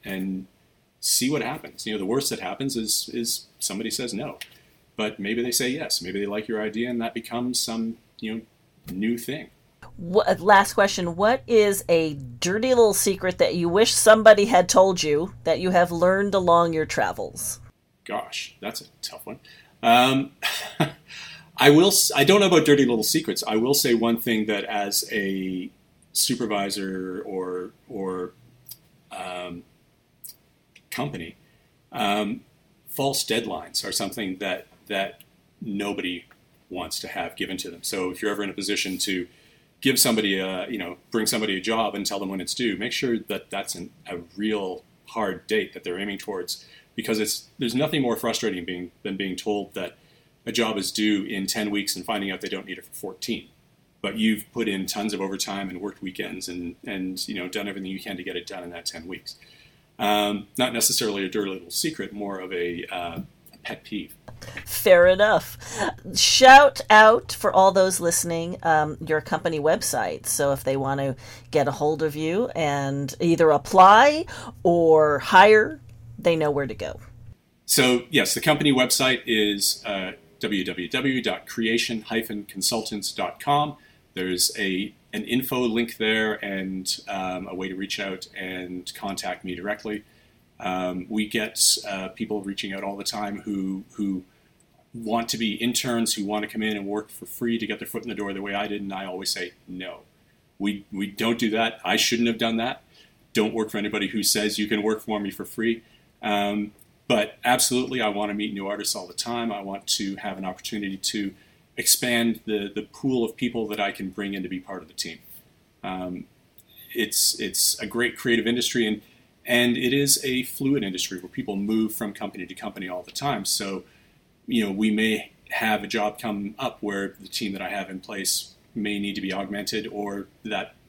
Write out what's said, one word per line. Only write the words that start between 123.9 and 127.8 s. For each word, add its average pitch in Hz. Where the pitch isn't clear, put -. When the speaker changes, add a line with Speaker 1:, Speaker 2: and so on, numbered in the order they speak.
Speaker 1:
you 117
know, 101
we 107
may 110
have 107
a -
job 104
come 104
up 127
where 98
the 95
team 101
that 95
I 90
have 95